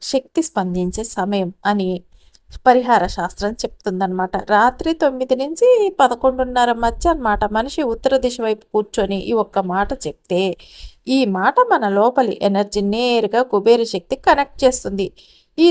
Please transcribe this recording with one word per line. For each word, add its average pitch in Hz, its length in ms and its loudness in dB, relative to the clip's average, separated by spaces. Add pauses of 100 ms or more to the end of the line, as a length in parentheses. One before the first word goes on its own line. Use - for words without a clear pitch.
శక్తి 262 380 -2
స్పందించే 180 560 -4
సమయం 196 460 -2 (200)
అని 202 180 0 (800)
పరిహార 247 360 4 (120)
శాస్త్రం 202 460 -4
చెప్తుందన్నమాట. 185 720 -4 (160)
రాత్రి 247 400 2 (120)
తొమ్మిది 262 380 -2
నుంచి 320 260 0 (340)
పదకొండున్నర 247 720 0 (100)
మధ్య 240 300 0
అన్నమాట. 226 280 -2 (160)
మనిషి 277 240 -4 (120)
ఉత్తర 262 320 0
దిశ 247 200 -4
వైపు 214 280 -4
కూర్చొని 208 440 -2 (140)
ఈ - 20 0 (100)
ఒక్క 202 160 -6 (120)
మాట 202 220 -2 (120)
చెప్తే 175 360 -4 (760)
ఈ 269 40 4 (180)
మాట 208 180 0 (160)
మన 247 180 2 (100)
లోపలి 240 360 2 (140)
ఎనర్జీ 202 320 -2 (120)
నేరుగా 233 480 0 (120)
కుబేర 233 300 4 (120)
శక్తి - 220 -6 (100)
కనెక్ట్ 285 360 2
చేస్తుంది. 196 440 0 (580)
ఈ - 60 8